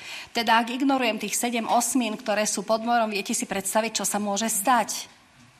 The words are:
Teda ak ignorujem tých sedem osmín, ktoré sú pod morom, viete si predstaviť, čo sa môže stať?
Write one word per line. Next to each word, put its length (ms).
Teda 240
ak 80
ignorujem 480
tých 240
sedem 240
osmín, 560
ktoré 240
sú 160
pod 240
morom, 240
viete 240
si 160
predstaviť, 540
čo 20
sa 160
môže 320
stať? 560